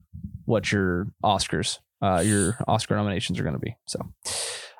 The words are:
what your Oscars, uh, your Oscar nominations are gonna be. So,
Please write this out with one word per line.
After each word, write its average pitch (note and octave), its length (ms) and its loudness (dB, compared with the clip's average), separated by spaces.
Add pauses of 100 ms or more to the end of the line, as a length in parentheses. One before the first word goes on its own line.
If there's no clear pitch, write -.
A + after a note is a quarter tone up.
(460)
what A2+ 260 2
your F#2+ 360 2 (160)
Oscars, F#2+ 560 0 (220)
uh, F#2 240 4
your G2+ 320 2 (100)
Oscar G#2+ 280 2
nominations G#2 440 -2
are - 40 -2
gonna F2 160 -2
be. A2+ 160 -6 (120)
So, - 120 -6 (800)